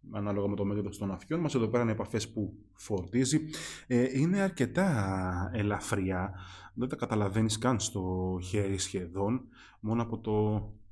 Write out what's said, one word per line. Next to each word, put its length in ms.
ανάλογα 360
με 80
το 100
μέγεθος 320
των 140
αυτιών 280
μας. 160
Εδώ 120
πέρα 160
είναι 80
επαφές 380
που 240
φορτίζει. 680
Ε, 320
είναι 200
αρκετά 1120
ελαφριά, 800
δεν 160
τα 60
καταλαβαίνεις 640
καν 220
στο 640
χέρι 340
σχεδόν, 680
μόνο 220
από 180
το 500